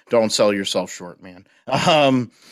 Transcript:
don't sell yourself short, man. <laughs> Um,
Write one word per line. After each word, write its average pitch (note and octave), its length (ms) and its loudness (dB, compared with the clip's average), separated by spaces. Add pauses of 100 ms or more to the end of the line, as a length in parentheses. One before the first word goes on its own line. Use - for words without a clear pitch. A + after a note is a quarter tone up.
don't A2 220 2
sell G#2+ 200 2
yourself F#2+ 400 -4
short, F2 300 -18
man. F2+ 140 -20 (320)
<laughs> D3+ 200 -2
Um, C3+ 440 2 (200)